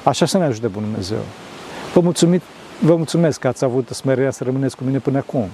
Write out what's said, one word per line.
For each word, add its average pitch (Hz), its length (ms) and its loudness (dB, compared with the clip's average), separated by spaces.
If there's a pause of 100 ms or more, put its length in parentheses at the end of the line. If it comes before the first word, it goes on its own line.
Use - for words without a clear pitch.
Așa 143 220 2
să 196 120 0
ne 175 60 2
ajute 120 220 -2
bunul 104 220 -4
Dumnezeu. 107 300 -4 (760)
Vă 180 60 8
mulțumit, 170 420 4 (380)
vă 170 160 6
mulțumesc 165 440 0
că 131 80 0
ați 123 160 0
avut 127 240 0
smerirea 131 420 0
să 123 140 -8
rămâneți 131 320 -2
cu 127 80 -10
mine 135 140 0
până 135 200 -2
acum. 127 360 -4